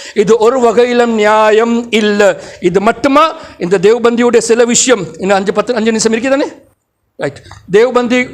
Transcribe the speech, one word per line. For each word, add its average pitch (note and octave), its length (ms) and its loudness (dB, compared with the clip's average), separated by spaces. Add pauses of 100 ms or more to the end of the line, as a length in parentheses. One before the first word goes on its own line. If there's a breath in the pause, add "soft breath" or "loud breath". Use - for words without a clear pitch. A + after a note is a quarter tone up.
(140 loud breath)
இது G#3 220 2
ஒரு A#3 240 0
வகையிலும் A#3+ 540 2
நியாயம் A3 760 0
இல்ல. G#3 500 0 (200 loud breath)
இது F3 200 0
மட்டுமா C#4 520 2 (260 loud breath)
இந்த F3+ 200 -2
தேவபந்தியுடைய A#3 600 2
சில A3+ 260 2
விஷயம்? A#3 420 0 (120)
இன்னும் G3 180 0
அஞ்சு, G3 160 -2
பத்து, G#3 220 -4
அஞ்சு A3+ 180 -2
நிமிஷம் A3 200 -2
இருக்குதானே? C4+ 520 -4 (520)
ரைட். - 260 -8 (300 loud breath)
தேவபந்தி A#3+ 600 0